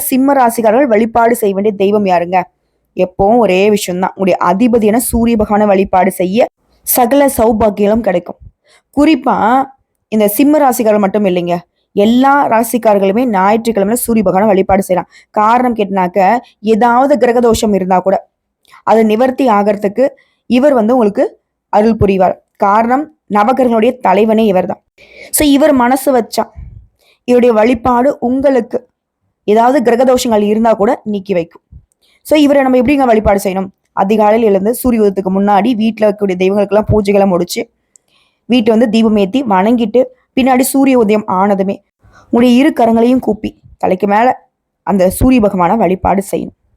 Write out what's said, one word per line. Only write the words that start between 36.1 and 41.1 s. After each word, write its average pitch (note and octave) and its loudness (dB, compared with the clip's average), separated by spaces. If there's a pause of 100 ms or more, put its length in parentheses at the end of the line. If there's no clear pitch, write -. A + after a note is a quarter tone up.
தெய்வங்களுக்கெல்லாம் G3+ 0
பூஜைகளை G3+ 2
முடிச்சு F3+ -4 (840)
வீட்டை A#3 2
வந்து A3+ 2
தீபம் A3 0
ஏத்தி G3+ -2
வணங்கிட்டு A3 0 (300)
பின்னாடி B3 0
சூரிய C4+ 0
உதயம் G#3+ -2